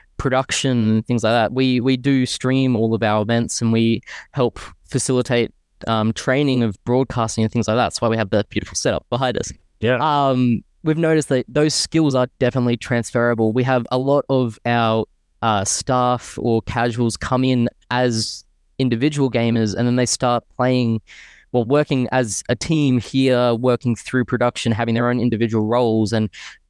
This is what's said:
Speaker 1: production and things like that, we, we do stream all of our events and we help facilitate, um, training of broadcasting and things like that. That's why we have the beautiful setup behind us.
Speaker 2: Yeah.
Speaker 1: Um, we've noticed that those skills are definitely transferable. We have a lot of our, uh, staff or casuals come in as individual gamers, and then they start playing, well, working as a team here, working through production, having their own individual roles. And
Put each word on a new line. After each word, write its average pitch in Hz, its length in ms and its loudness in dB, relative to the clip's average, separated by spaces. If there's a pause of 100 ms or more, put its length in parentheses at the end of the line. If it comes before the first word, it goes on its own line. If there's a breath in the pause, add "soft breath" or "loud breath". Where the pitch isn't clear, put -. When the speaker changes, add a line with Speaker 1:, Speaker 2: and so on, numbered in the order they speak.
(160 loud breath)
Speaker 1:
production 127 720 0
and 110 160 0
things 120 160 -2
like 110 100 2
that, 113 200 2
we, 127 280 0
we 131 160 2
do 131 280 2
stream 131 500 0
all 113 200 2
of 110 80 -2
our 107 200 2
events 117 380 -2
and 113 120 2
we 113 280 2 (320 loud breath)
help 123 260 -2 (300)
facilitate, 123 640 0 (340)
um, 113 280 0
training 131 480 0
of 107 220 -4
broadcasting 120 600 -2
and 113 80 -2
things 117 160 -2
like 113 80 0
that. 120 80 2
That's - 160 -4
why 117 80 0
we 113 80 0
have 107 140 -2
the 104 180 0
beautiful - 260 -8
setup - 360 -4
behind 123 280 -2
us. - 140 -6 (280)
Speaker 2:
Yeah. 120 200 0
Speaker 1:
Um, 135 640 2 (180)
we've 156 160 0
noticed 160 300 2
that 127 200 0
those 151 260 2
skills 156 400 0
are 127 120 2 (120)
definitely 123 400 0
transferable. 117 760 0
We 127 120 2
have 127 260 0
a 127 80 0
lot 135 320 2
of 127 340 0
our, 113 400 2 (380)
uh, 107 220 0
staff 123 760 -2
or 113 220 2
casuals 117 540 -2
come 131 280 -2
in 123 240 2 (220)
as 120 540 -2 (340)
individual 131 520 0
gamers, 113 440 0
and 120 120 0
then 123 100 2
they 123 100 2
start 120 380 -2 (120)
playing, 123 440 0 (520 loud breath)
well, 123 120 2
working 135 480 0
as 123 360 -2
a 123 60 -2
team 143 460 2
here, 123 540 2
working 120 420 0
through - 280 -2
production, 120 460 0
having 117 240 0
their 120 140 0
own 123 100 0
individual 110 480 0
roles. 110 460 2
And 110 180 0 (400 loud breath)